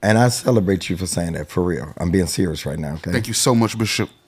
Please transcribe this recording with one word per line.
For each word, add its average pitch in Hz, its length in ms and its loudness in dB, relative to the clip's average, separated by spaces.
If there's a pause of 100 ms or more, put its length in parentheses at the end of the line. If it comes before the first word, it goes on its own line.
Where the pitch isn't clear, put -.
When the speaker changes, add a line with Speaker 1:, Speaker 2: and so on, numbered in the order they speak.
Speaker 1:
and 107 160 4
I 120 100 6
celebrate 98 640 2
you 87 80 -2
for 92 80 -4
saying 87 260 -2
that, 76 160 -6
for - 140 -2
real. 87 340 -4
I'm 87 140 -2
being 90 160 4
serious 82 400 -2
right 71 120 -6
now, 76 180 -6
okay? 87 160 -6
Speaker 2:
Thank 113 160 0
you 113 60 -6
so 131 200 2
much, 113 240 2
Bishop. 110 320 -2 (180)